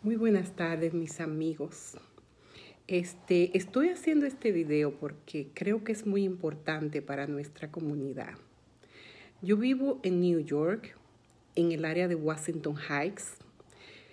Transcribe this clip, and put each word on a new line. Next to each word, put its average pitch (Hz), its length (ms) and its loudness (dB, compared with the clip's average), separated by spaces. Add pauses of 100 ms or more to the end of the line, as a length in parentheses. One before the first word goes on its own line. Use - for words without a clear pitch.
Muy 226 80 2
buenas 208 400 4
tardes, 165 380 0
mis 165 260 -4
amigos. 156 760 -4 (880)
Este, 180 720 2
estoy 262 320 2
haciendo 311 360 2
este 262 280 0
video 151 440 2
porque 147 560 -8
creo 208 300 0
que 226 80 -4
es 214 140 -4
muy 202 180 2
importante 156 800 -2
para 139 260 -6
nuestra 147 440 -8
comunidad. 139 640 -6 (1040)
Yo 196 160 4
vivo 262 460 2
en 180 180 2
New 175 180 4
York, 156 560 0 (600)
en 170 180 4
el 160 100 -2
área 170 240 0
de 175 80 0
Washington 156 600 -2
Heights. 151 560 -4 (800)